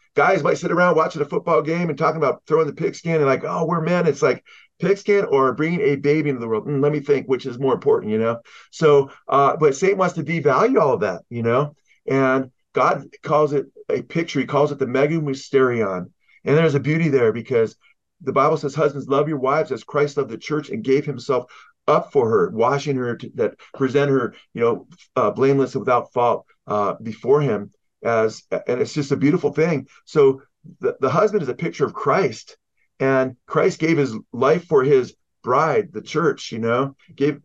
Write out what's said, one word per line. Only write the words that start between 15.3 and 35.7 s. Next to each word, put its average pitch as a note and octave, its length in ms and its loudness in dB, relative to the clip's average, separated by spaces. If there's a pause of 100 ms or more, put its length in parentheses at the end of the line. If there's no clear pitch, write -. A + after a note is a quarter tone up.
And C#3 120 2
there's D#3+ 180 2
a C#3 40 2
beauty D#3 300 0
there B2 240 4
because A2+ 420 -2 (460)
the C3 120 -6
Bible D3+ 240 2
says, D3 180 -6
"Husbands, C#3+ 320 -2
love C#3+ 200 0
your D#3 100 -4
wives C3+ 340 -2
as A2+ 120 -8
Christ D3 340 -2
loved C3+ 120 -4
the A2+ 80 -10
church D3+ 320 -6
and G#2+ 140 -8
gave C3+ 220 2
himself B2+ 460 -4 (360)
up D3+ 240 0
for B2 180 2
her," G2 200 2
washing C3+ 480 0
her A#2+ 180 -4
to, - 200 -14
that - 240 -4 (140)
present C#3 380 0
her, B2 220 0 (200)
you A#2 80 -4
know, A#2 260 0 (280)
uh, - 160 2
blameless C3+ 440 2
and B2+ 60 -2
without B2 320 0
fault, A#2+ 320 0 (200)
uh, G2+ 360 -2
before B2+ 400 0
him. G#2 300 -2 (320)
As, A2 480 0
and B2 280 -2
it's - 140 -4
just C#3+ 180 -4
a C#3 60 0
beautiful D3 340 0
thing. D#3 360 -2 (180)
So C3+ 360 4 (380)
the, - 200 -4
the C3+ 100 0
husband G3+ 340 0
is B2+ 60 -4
a A#2 60 -6
picture D#3 300 -4
of G2+ 80 -8
Christ, C#3+ 640 -2 (420)
and C3 360 0 (100)
Christ E3 340 0
gave D#3+ 180 0
his B2 180 -2 (160)
life C#3 340 0
for D#3 180 2
his F#3 320 2 (280)
bride, B2+ 500 0